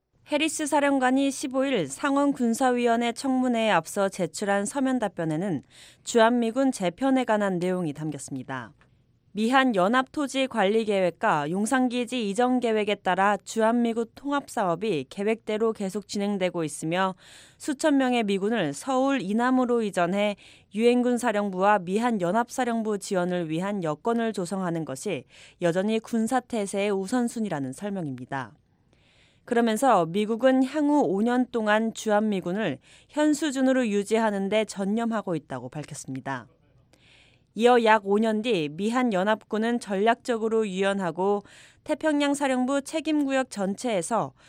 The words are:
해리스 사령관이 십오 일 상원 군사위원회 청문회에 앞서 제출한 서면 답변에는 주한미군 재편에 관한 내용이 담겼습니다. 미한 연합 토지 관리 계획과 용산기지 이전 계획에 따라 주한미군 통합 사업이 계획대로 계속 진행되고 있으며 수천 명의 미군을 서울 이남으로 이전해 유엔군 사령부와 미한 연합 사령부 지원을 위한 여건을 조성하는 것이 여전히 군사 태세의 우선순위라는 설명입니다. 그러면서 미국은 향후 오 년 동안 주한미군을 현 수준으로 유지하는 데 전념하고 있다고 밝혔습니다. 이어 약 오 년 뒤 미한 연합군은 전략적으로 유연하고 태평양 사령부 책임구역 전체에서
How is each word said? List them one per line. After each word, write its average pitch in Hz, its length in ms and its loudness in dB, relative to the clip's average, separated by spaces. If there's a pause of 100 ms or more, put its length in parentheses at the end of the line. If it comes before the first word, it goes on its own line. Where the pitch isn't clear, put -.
(280)
해리스 302 400 -2
사령관이 277 640 2
십오 262 320 -2
일 240 240 0
상원 277 460 0
군사위원회 240 800 2
청문회에 254 580 0
앞서 196 380 0
제출한 202 560 -2
서면 262 340 -2
답변에는 165 640 -2 (400)
주한미군 240 720 2
재편에 254 500 0
관한 208 360 0
내용이 180 340 -2
담겼습니다. 135 800 -8 (600)
미한 254 400 2
연합 233 360 2
토지 269 340 -2
관리 220 400 0
계획과 170 640 0
용산기지 240 800 0
이전 247 300 0
계획에 214 340 0
따라 196 500 2
주한미군 233 680 0
통합 277 340 -4
사업이 175 640 -2
계획대로 220 640 -2
계속 202 340 -6
진행되고 185 560 -2
있으며 175 520 -2 (420)
수천 294 400 0
명의 247 260 2
미군을 196 500 0
서울 262 500 0
이남으로 240 580 2
이전해 202 540 0 (400)
유엔군 240 420 4
사령부와 208 600 2
미한 208 420 -2
연합 208 300 0
사령부 226 480 -2
지원을 180 500 -2
위한 185 340 -4
여건을 226 500 -2
조성하는 175 520 -4
것이 135 380 -6 (400)
여전히 190 360 0
군사 226 400 -2
태세의 208 520 -2
우선순위라는 196 840 -2
설명입니다. 139 800 -8 (920)
그러면서 226 600 4
미국은 220 580 2
향후 294 440 2
오 196 160 0
년 247 280 0
동안 220 440 2
주한미군을 208 840 -2 (320)
현 302 240 2
수준으로 262 540 2
유지하는 202 600 0
데 214 160 2
전념하고 208 720 -4
있다고 131 340 -8
밝혔습니다. 135 760 -10 (1120)
이어 240 280 6
약 220 240 6
오 202 100 2
년 220 240 2
뒤 202 300 0
미한 226 420 0
연합군은 214 680 0
전략적으로 220 880 0
유연하고 196 760 0 (400)
태평양 294 500 0
사령부 269 480 0
책임구역 285 720 -2
전체에서 196 840 -4 (160)